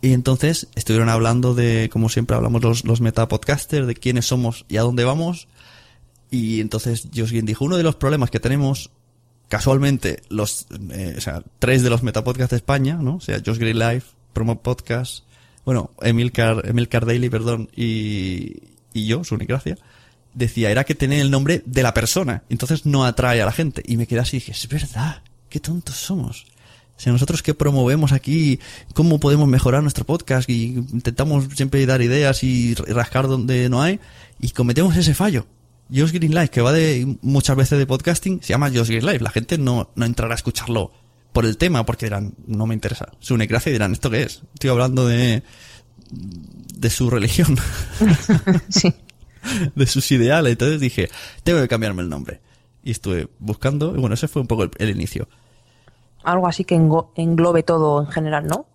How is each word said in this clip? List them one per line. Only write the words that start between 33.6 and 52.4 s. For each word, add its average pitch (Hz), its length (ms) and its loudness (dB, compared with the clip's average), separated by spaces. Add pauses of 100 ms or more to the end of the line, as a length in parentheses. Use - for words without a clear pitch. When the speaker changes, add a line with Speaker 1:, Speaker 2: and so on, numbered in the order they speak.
Speaker 1:
no 127 140 2
hay, 190 160 0 (420)
y 123 100 -2
cometemos 147 460 2
ese 160 180 4
fallo. 180 300 0 (480)
Josh 151 200 2
Green 160 220 0
Live, 165 160 2
que 123 100 0
va 123 120 4
de, 139 480 0
muchas 135 360 2
veces 135 240 4
de 135 60 2
podcasting, 170 560 -2
se - 100 -8
llama 139 200 2
Josh 117 160 2
Green 113 180 0
Live. 180 140 0
La 110 100 -4
gente 117 280 -2
no, 123 380 0
no 117 100 0
entrará 117 280 -2
a - 20 -6
escucharlo 117 560 -4 (400)
por 120 140 2
el 107 120 0
tema, 165 260 2
porque 117 220 -6
dirán, 101 280 -6 (120)
"No 107 200 -2
me 113 80 -2
interesa". - 340 -6 (100)
Su - 180 -2
necracia 113 340 0
y - 20 0
dirán, 104 200 0
"¿Esto - 160 -2
qué 110 140 0
es?". - 200 -8 (120)
Estoy 135 160 -2
hablando 127 360 2
de, 120 360 2 (680)
de - 800 -8
su 123 200 0
religión. 127 480 4 (400)
<laughs> 202 400 4
Speaker 2:
<laughs> 185 300 0
Sí. 185 260 2 (800)
Speaker 1:
De 135 120 2
sus - 260 0
ideales. 131 400 4
Entonces 147 280 0
dije, 120 300 -2 (320)
"Tengo 170 180 2
que 127 80 0
cambiarme 107 340 -2
el 90 60 -6
nombre". 71 320 -10 (420)